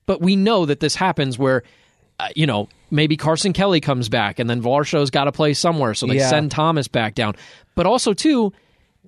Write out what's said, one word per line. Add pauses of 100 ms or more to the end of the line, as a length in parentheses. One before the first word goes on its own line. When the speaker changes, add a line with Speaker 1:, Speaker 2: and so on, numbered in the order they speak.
Speaker 1:
but
we
know
that
this
happens
where, (540)
uh,
you
know, (220)
maybe
Carson
Kelly
comes
back
and
then
Varsho's
gotta
play
somewhere,
so
they
Speaker 2:
Yeah.
Speaker 1:
send
Thomas
back
down. (400)
But
also,
too, (540)